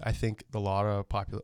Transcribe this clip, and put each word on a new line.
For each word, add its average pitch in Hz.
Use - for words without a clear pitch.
I 113
think 110
a 110
lot 98
of 101
popu-, 101